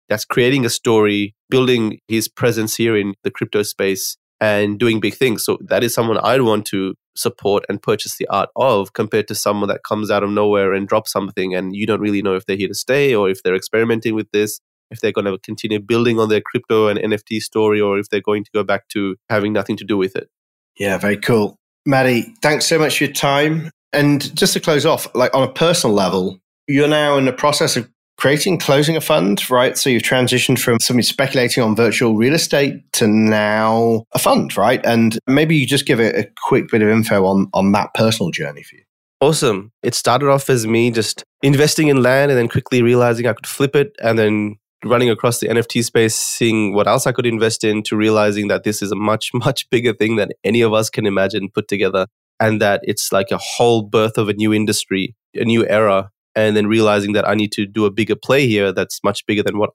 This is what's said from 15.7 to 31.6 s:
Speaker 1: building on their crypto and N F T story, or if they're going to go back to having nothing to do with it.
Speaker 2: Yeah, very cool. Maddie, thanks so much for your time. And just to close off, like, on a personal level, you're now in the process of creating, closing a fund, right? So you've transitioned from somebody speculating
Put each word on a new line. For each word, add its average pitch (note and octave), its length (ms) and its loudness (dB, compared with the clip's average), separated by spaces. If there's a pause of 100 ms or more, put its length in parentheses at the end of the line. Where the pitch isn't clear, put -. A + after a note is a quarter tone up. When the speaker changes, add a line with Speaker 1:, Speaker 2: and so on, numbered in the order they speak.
Speaker 1:
building A#2 400 0
on A2 80 2
their G#2+ 140 0
crypto A2 480 0
and G2+ 100 -2
N G#2+ 140 -4
F G#2 100 -4
T A2 160 -6
story, G#2+ 400 0
or G2+ 180 0
if G#2 120 -6
they're G#2 100 -2
going G#2 240 -2
to - 100 -20
go G#2 80 0
back G2 280 -4
to G2 260 -4 (140)
having G#2+ 240 0
nothing G2+ 240 -4
to G2+ 80 -16
do G#2 120 -2
with F#2+ 200 -2
it. - 100 -10 (500)
Speaker 2:
Yeah, G2 200 -2
very G2+ 180 -2
cool. G#2+ 400 0 (280)
Maddie, B2+ 480 0 (120)
thanks D3+ 240 0
so E3 100 2
much D#3 220 0
for D3 60 0
your C#3+ 80 -6
time. D#3 580 -2 (200)
And C#3+ 440 0
just F#3+ 180 0
to D3+ 60 -4
close D3 260 0
off, D3+ 300 0
like, B2 180 2
on B2+ 80 2
a C3 100 0
personal E3 440 0
level, F#2+ 440 -2 (280)
you're C#3+ 200 2
now D3 300 2
in C3+ 80 2
the B2+ 80 0
process D3 420 0
of A#2 140 -6 (300)
creating, D3+ 400 0
closing D3+ 360 2
a D#3 60 -2
fund, F3 480 0
right? B2+ 260 2
So - 140 -2
you've A#2 140 2
transitioned B2+ 560 2
from A#2 200 2
somebody B2 280 0
speculating B2+ 560 0